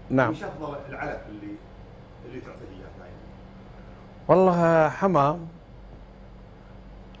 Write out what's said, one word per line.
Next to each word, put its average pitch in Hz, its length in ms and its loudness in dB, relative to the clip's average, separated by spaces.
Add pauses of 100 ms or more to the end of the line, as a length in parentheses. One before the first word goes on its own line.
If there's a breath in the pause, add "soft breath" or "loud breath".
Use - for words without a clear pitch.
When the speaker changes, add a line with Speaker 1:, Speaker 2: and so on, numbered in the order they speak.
(100)
Speaker 1:
نعم. 131 200 4
Speaker 2:
وش 107 120 -6
أفضل 147 340 -10 (120)
العلف 135 400 -10
اللي، 104 260 -14 (760)
اللي 127 120 -14
تعطيه - 200 -16
إياه - 380 -18
دايما؟ - 180 -18 (1120)
Speaker 1:
والله 165 600 6
حمام 165 580 2 (1700)